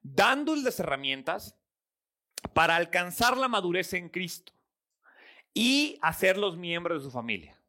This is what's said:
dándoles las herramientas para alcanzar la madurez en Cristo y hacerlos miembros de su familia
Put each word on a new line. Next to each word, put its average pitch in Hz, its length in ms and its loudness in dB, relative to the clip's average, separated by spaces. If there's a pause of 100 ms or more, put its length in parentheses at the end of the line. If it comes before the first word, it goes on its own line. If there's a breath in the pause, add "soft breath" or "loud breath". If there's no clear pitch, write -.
dándoles 269 600 2
las 247 160 -2
herramientas 135 760 -4 (960)
para 165 220 4
alcanzar 180 640 2
la 262 100 0
madurez 185 460 0
en 175 160 -6
Cristo - 440 -8 (1000 loud breath)
y 277 480 2
hacerlos 185 560 2
miembros 170 460 -4
de 139 60 -10
su - 20 -14
familia 113 580 -8